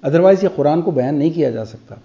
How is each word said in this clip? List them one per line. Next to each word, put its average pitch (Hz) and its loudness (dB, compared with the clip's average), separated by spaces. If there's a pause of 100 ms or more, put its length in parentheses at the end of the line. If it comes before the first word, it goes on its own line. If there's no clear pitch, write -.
otherwise 185 4
ये 190 0
कुरान 156 0
को 170 -2
बयान 139 -2
नहीं 151 0
किया 151 -2
जा 113 -8
सकता, - -20